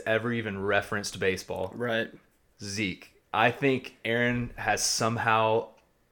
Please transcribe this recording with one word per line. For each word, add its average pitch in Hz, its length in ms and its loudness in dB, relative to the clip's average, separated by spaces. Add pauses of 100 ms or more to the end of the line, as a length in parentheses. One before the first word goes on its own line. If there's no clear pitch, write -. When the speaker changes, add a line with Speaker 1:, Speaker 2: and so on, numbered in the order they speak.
Speaker 1:
ever 110 260 2
even 107 300 -4
referenced 101 560 0
baseball? 92 560 -2
Speaker 2:
Right. 117 360 -2 (520)
Speaker 1:
Zeke. 101 500 -4 (200)
I 117 180 4
think 131 540 0
Aaron 120 520 0
has - 260 0
somehow 113 840 2 (440)